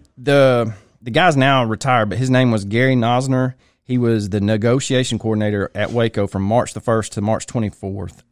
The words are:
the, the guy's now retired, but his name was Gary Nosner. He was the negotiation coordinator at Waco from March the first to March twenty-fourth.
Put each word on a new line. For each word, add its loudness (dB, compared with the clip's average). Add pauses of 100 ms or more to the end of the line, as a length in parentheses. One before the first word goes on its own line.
(180)
the, 2 (280)
the -10
guy's 4
now 4
retired, 0
but -4
his -2
name 4
was 0
Gary 0
Nosner. 0 (280)
He -4
was 0
the -2
negotiation 0
coordinator -2
at -4
Waco -2
from -4
March -2
the -10
first -4
to -6
March -2
twenty-fourth. -8